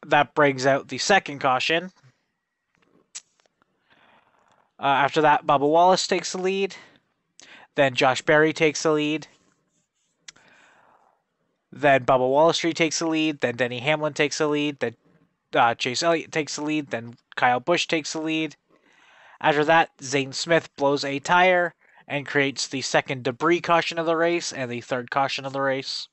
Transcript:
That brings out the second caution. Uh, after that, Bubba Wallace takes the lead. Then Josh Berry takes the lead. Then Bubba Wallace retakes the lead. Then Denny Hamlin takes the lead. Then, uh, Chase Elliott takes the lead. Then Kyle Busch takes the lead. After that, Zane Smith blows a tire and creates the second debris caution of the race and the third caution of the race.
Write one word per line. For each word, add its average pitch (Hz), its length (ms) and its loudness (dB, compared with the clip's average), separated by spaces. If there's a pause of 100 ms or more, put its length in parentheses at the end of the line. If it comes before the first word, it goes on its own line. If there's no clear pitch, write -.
That 147 300 2
brings 139 320 2
out 135 220 0
the 131 100 -10
second 185 400 0
caution. 156 540 -2 (3000)
Uh, - 60 -2
after 139 340 2
that, 151 260 4
Bubba 147 220 2
Wallace 175 400 4
takes 175 240 -4
the 190 60 -8
lead. 190 360 -4 (1000)
Then 135 180 2
Josh 131 280 2
Berry 156 300 4
takes 151 300 0
the 165 80 0
lead. 151 380 -2 (2500)
Then 135 340 2
Bubba 127 240 2
Wallace 156 360 2
retakes 160 340 -2
the 165 80 -4
lead. 156 340 -2
Then 120 140 -2
Denny 123 240 -4
Hamlin 151 360 -2
takes 147 240 -2
the 156 100 0
lead. 147 320 -2
Then, 117 160 -6 (580)
uh, 120 220 4
Chase 127 260 -4
Elliott 165 300 0
takes 151 240 -4
the 151 80 -8
lead. 151 260 -4
Then 117 240 -8 (220)
Kyle 123 240 2
Busch 170 260 0
takes 160 280 -4
the 160 60 -6
lead. 156 360 -4 (840)
After 147 220 2
that, 160 260 4 (120)
Zane 135 320 -4
Smith 165 420 0
blows 139 260 0
a 139 160 -6
tire 180 560 2 (320)
and 135 200 -8
creates 139 400 -2
the 135 160 -8
second 139 420 -2
debris 156 380 0
caution 170 360 0
of 165 60 -4
the 165 120 0
race 170 360 -2
and 127 180 -8
the 120 120 -8
third 123 280 -8
caution 139 360 -2
of 131 80 -10
the 139 80 -4
race. 135 500 -4